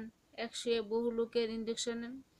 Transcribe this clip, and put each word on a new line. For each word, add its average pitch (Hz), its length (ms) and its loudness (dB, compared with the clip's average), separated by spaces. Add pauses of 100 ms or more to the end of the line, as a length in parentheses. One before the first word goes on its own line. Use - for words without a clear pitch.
(460)
একশুয়ে 233 340 0 (120)
বহু 233 180 4 (100)
লোকের 233 280 2 (100)
injection 226 420 -2 (400)